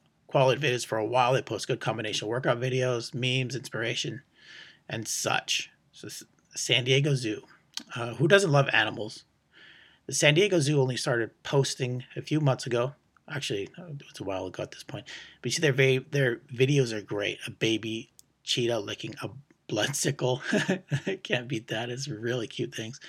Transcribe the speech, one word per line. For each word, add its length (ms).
quality 360
videos 220
for 100
a 80
while. 280
They 100
post 240
good 140
combination 480
workout 320
videos, 520
memes, 440
inspiration, 680
and 200
such. 640
So 160
s-, 160
San 300
Diego 320
Zoo. 260
Uh, 180
who 140
doesn't 240
love 200
animals? 520
The 60
San 220
Diego 260
Zoo 200
only 180
started 320
posting 640
a 60
few 180
months 280
ago. 260
Actually, 500
it 240
was 180
a 40
while 220
ago 160
at 80
this 120
point. 240
But 60
you 60
see, 100
their 100
va-, 380
their 260
videos 400
are 80
great. 460
A 40
baby 640
cheetah 380
licking 420
a 80
blood 300
sickle. 460
<laughs> 420
Can't 260
beat 200
that. 200
It's 180
really 400
cute 280
things. 340